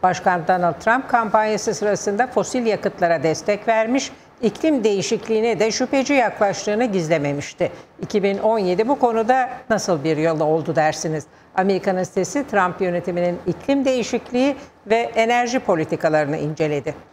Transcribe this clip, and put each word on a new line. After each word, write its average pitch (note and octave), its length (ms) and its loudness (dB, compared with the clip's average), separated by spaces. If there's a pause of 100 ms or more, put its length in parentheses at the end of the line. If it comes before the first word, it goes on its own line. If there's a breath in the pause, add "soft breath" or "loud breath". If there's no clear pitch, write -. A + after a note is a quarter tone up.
Başkan F3+ 440 0
Donald F3 340 0
Trump B3+ 280 0
kampanyası G#3+ 640 0
sırasında G#3 540 0
fosil A#3+ 380 -2
yakıtlara F3 580 0
destek E3 440 0
vermiş, A3+ 440 0 (300 loud breath)
iklim B3+ 420 2
değişikliğine G#3+ 760 0
de G#3+ 120 2
şüpheci C4 420 0
yaklaştığını G#3+ 720 0
gizlememişti. D#3 840 -2 (300 loud breath)
İki G3 220 -2
bin G3 140 0
on A3 220 2
yedi F#3 280 0
bu C#4 120 2
konuda B3 500 2 (200)
nasıl F#3 340 0
bir D#3 140 2
yıl D#3 220 2
oldu D#3 360 0
dersiniz? D#3 500 0 (300 loud breath)
Amerika'nın F#3+ 480 0
Sesi, G3 480 -2
Trump F3+ 300 0
yönetiminin F3 560 -2 (100)
iklim C4+ 380 -2
değişikliği B3+ 720 0 (320 loud breath)
ve G#3 80 2
enerji A#3 640 2
politikalarını D#3 760 0
inceledi. D3 580 -2 (180)